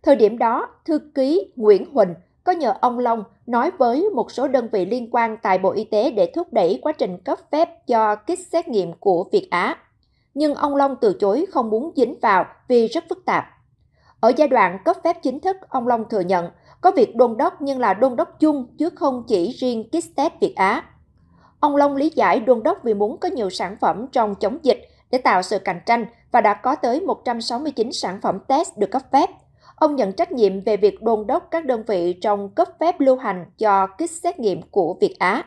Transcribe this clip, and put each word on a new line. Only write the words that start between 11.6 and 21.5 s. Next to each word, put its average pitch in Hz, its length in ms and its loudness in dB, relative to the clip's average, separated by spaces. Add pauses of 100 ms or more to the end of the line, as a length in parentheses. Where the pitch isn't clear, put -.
muốn 240 260 -4
dính 262 260 0
vào 196 240 2 (220)
vì 233 200 4
rất 302 220 -4
phức - 160 -8
tạp. 185 200 -2 (760)
Ở 226 180 4
giai 202 100 4
đoạn 196 380 2
cấp 359 180 0
phép 339 200 0
chính 262 160 -4
thức, 381 180 -2 (120)
ông 247 180 -4
Long 233 220 0
thừa 220 100 -2
nhận – 175 300 0 (320)
có 370 100 6
việc 339 240 2
đôn 233 220 2
đốc 330 240 -2
nhưng 277 180 -6
là 214 140 2
đôn 247 220 0
đốc 330 240 -4
chung 294 280 0 (100)
chứ 311 120 -2
không 262 380 -4
chỉ 196 240 0
riêng 240 380 -4
kit - 260 -6
test 294 240 -2
Việt 180 160 0
Á. 214 280 0 (760)